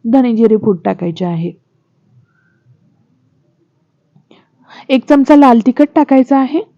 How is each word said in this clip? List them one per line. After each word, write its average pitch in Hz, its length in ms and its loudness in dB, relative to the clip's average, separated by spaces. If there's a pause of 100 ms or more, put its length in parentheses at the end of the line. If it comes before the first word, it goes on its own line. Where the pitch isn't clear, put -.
धने 247 300 0
जिरे 220 200 2
पूड 202 280 -2
टाकायचे 185 400 -6
आहे, 170 280 -6 (3250)
एक 262 200 -2
चमचा 294 280 2
लाल 254 300 4
तिखट 285 280 0
टाकायचा 269 440 0
आहे 269 240 -4 (160)